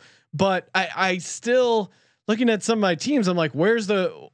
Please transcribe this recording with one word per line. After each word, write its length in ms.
But 440
I, 200
I 220
still, 760
looking 220
at 120
some 160
of 40
my 120
teams, 340
I'm 100
like, 160
"Where's 340
the, 220